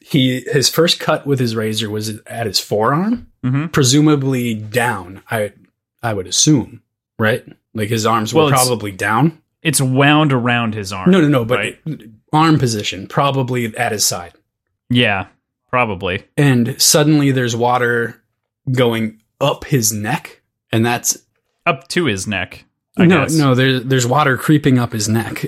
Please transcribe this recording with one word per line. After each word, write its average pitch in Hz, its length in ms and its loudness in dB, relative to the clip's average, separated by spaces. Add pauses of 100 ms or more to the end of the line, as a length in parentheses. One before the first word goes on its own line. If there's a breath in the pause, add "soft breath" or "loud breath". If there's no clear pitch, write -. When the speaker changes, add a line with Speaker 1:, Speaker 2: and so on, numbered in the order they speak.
Speaker 1:
He, 127 400 0
his 131 280 0
first 165 300 0
cut 156 280 -2
with 139 120 0
his 117 160 -2
razor 110 340 -4
was 107 360 -6
at 117 220 -8
his 95 120 -2
forearm, 147 680 -2 (160)
Speaker 2:
Mm-hmm. 139 240 -2
Speaker 1:
presumably 135 880 2
down, 107 760 -4
I, 107 220 -4 (500)
I 117 120 -4
would 92 140 -6
assume, 113 540 0 (380)
right? 113 240 0 (300)
Like, 104 160 -6
his 113 160 -2
arms 110 280 0
were 156 120 4
Speaker 2:
Well, 139 80 4
it's 127 120 4
Speaker 1:
probably 107 280 -4
down. 110 480 0 (200)
Speaker 2:
It's 151 200 -2
wound 139 500 2
around 120 440 -2
his 101 180 -8
arm, 95 180 0
Speaker 1:
No, 190 80 6
no, 151 80 4
no, 135 160 2
but 113 160 0
Speaker 2:
right? 107 200 -6 (520)
Speaker 1:
arm 156 260 4
position, 104 500 -2
probably 127 680 -2
at 120 140 -2
his 104 140 -4
side. 90 260 -6 (580)
Speaker 2:
Yeah, 107 380 0 (420)
probably. 98 540 -2 (140)
Speaker 1:
And 127 440 2
suddenly 151 500 4
there's 123 240 -2
water 120 680 0 (480)
going 117 500 0 (200)
up - 240 -2
his 117 260 0
neck, 107 500 -8 (300)
and 113 140 2
that's 120 320 -2 (480)
Speaker 2:
Up 170 240 -4
to 175 160 -2
his 98 220 -2
neck, 92 360 -8 (340)
I 185 80 6
Speaker 1:
No, 165 180 4
Speaker 2:
guess. 151 120 -2
Speaker 1:
no, 139 200 2
there, 131 260 2
there's 127 260 0
water 135 300 2
creeping 143 420 2
up 120 140 -2
his 107 160 -4
neck, 113 380 -4